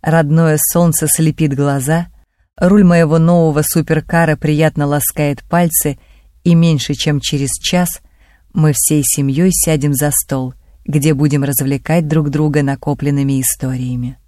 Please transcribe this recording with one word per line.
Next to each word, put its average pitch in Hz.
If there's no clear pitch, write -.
Родное 160
солнце 170
слепит 156
глаза — 143
Руль 196
моего 170
нового 160
суперкара 160
приятно 151
ласкает 143
пальцы, 165
и 170
меньше 160
чем 147
через 139
час -
мы 156
всей 151
семьёй 143
сядем 147
за 147
стол, 131
где 147
будем 143
развлекать 139
друг 147
друга 151
накопленными 139
историями. 127